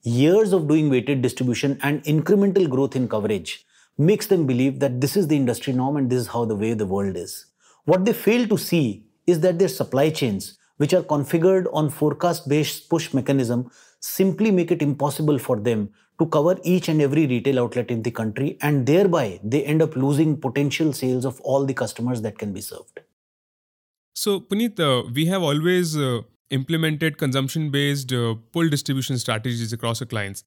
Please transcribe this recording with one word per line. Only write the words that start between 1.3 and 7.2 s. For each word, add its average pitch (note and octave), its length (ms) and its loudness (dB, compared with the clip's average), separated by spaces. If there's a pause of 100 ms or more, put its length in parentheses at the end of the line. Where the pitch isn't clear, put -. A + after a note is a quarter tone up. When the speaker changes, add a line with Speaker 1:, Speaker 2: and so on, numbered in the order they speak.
Speaker 1:
and D3 220 -2
incremental F#3 680 2
growth C3 260 0
in B2+ 100 0
coverage G#2 600 -4 (320)
makes F3 300 2
them E3+ 180 4
believe C3 340 0
that B2+ 180 0
this C3 160 -2
is F#3+ 140 2
the D3+ 80 2
industry B2 380 0
norm C3+ 240 0
and C3 100 0
this B2 140 2
is G#2+ 60 -6
how A#2+ 180 -2
the A2 100 -2
way G#2+ 160 0
the G#2+ 140 -2
world F#2+ 320 -2
is. - 260 -12 (400)